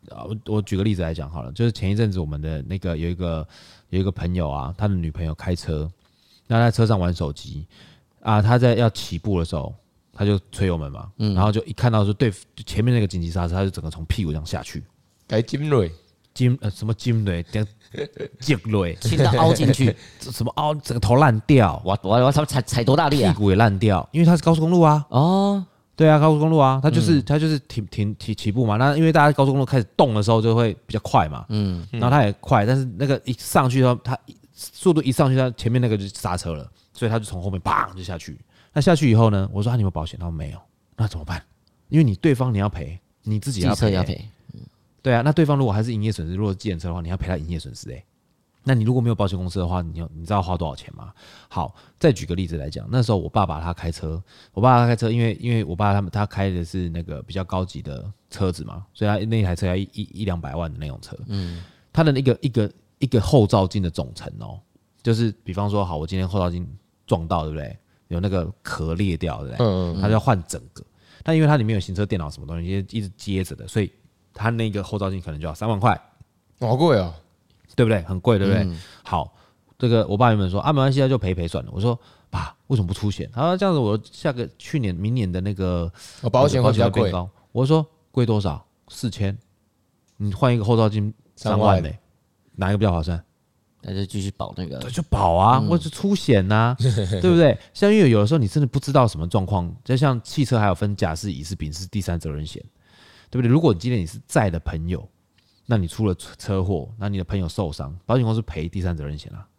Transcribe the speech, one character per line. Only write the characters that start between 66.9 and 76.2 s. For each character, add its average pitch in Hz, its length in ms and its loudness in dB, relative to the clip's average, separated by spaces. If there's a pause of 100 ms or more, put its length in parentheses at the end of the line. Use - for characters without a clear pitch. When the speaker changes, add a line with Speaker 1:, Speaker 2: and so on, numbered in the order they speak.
Speaker 1:
撞 85 200 -2
到， 82 180 -2
对 78 80 -6
不 78 60 -8
对？ 73 200 -10 (320)
有 85 100 -2
那 95 80 -2
个 92 240 -2 (100)
壳 82 340 -6
裂 92 200 0
掉， 73 280 -6
对 65 80 -12
不 - 60 -12
对？ 120 80 2
Speaker 3:
嗯， 110 40 2
嗯， 92 260 -2
嗯。 95 60 -4
Speaker 1:
他 101 60 0
就 107 60 2
要 110 60 4
换 101 240 0
整 - 180 -12 (120)
个。 - 100 -20 (400)
但 160 100 0
因 160 80 4
为 156 60 4
它 151 80 4
里 127 80 2
面 110 100 -2
有 104 60 0
行 92 160 -8
车 104 100 -2
电 101 140 -4
脑 76 100 -8
什 - 120 -16
么 - 40 -14
东 85 160 -10
西， 95 280 -4
一 117 100 -6
直 101 160 -8
接 92 300 -4
着 78 100 -12
的， - 120 -16
所 113 140 -2
以 92 80 -2 (440)
他 113 160 -2
那 113 200 -2
个 98 140 -4
后 104 160 -6
照 95 100 -2
镜 95 120 -6
可 85 100 -10
能 73 80 -8
就 80 80 -8
要 78 60 -6
三 104 140 -6
万 110 120 -2
块。 107 200 2 (600)